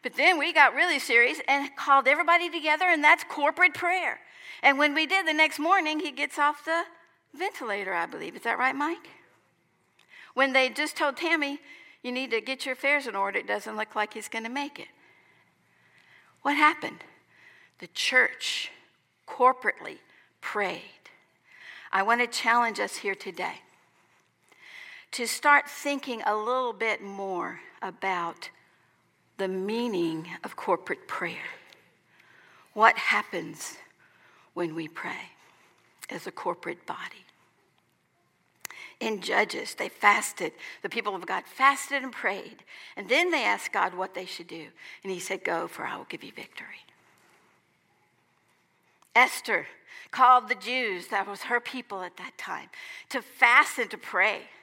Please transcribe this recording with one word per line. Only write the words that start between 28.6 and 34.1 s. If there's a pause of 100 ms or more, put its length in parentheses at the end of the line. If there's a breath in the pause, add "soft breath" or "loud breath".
the
meaning
of
corporate
prayer. (1300 soft breath)
What
happens (760 soft breath)